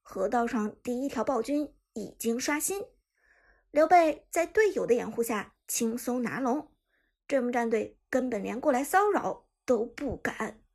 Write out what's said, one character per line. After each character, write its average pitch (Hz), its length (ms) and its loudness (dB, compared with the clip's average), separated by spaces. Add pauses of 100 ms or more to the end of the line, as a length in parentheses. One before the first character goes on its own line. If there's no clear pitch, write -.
河 190 260 -4
道 240 180 2
上 214 360 -4
第 247 200 -6
一 277 60 -4
条 - 160 -4
暴 254 180 0
君 285 320 -2 (200)
已 - 260 -10
经 233 200 -2
刷 294 200 -2
新。 392 260 -4 (840)
刘 311 160 6
备 330 420 6
在 339 160 0
队 415 280 2
友 180 120 -2
的 226 80 4
掩 220 160 0
护 233 140 -4
下 214 320 -6 (120)
轻 226 300 -2
松 247 240 -4
拿 208 180 -4
龙， 269 340 -2 (540)
这 269 140 2
么 247 100 -2
战 233 180 0
队 214 280 -2 (120)
根 254 200 0
本 202 140 -4
连 202 160 -6
过 302 120 2
来 254 120 2
骚 403 260 4
扰 - 380 -2 (180)
都 233 200 2
不 240 320 -8
敢。 - 440 -6 (140)